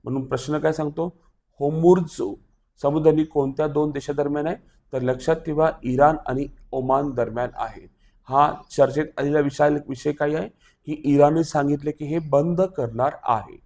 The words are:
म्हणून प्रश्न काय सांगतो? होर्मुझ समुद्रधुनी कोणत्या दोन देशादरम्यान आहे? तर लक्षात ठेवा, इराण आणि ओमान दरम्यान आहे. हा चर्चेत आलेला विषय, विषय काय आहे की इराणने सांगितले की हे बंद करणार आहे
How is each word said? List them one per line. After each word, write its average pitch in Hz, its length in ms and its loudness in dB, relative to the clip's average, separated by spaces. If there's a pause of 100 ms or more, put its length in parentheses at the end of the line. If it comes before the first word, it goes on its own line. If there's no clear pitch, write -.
म्हणून 131 220 -4
प्रश्न 147 340 -4
काय 156 140 2
सांगतो? 156 460 -6 (400)
होर्मुझ 160 600 4 (600)
समुद्रधुनी 156 420 4
कोणत्या 147 440 -2
दोन 151 240 0
देशादरम्यान 143 560 -4
आहे? 175 80 -4 (380)
तर 131 80 -4
लक्षात 127 340 0
ठेवा, 156 360 -2 (120)
इराण 139 320 4 (120)
आणि 135 200 -4 (240)
ओमान 135 400 0
दरम्यान 117 420 -4
आहे. 107 340 -10 (420)
हा 143 240 4 (240)
चर्चेत 139 280 2 (120)
आलेला 143 220 0
विषय, 147 300 2
विषय 147 420 -4
काय 147 240 -4
आहे 185 140 -6 (360)
की 151 200 -8
इराणने 147 380 6
सांगितले 147 480 -2
की 151 140 -10
हे 156 140 -4
बंद 156 420 0
करणार 131 500 -2 (120)
आहे 107 420 -2